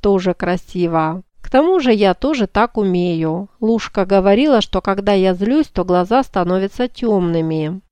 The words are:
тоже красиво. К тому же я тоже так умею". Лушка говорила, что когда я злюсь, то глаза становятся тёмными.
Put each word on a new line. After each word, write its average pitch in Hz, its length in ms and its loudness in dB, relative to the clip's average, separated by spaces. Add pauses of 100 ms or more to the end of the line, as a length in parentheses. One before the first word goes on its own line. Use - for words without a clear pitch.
тоже 185 340 0
красиво. 170 880 -2 (180)
К - 100 -12
тому 330 280 2
же 254 140 2
я 196 220 2
тоже 262 320 -2
так 226 320 -2
умею". 180 720 -2 (120)
Лушка 220 460 -2
говорила, 202 540 4
что 196 200 -4
когда 196 320 -2
я 190 220 2
злюсь, 240 340 0
то 180 160 -4
глаза 180 380 2
становятся 190 680 -2
тёмными. 170 920 -2 (120)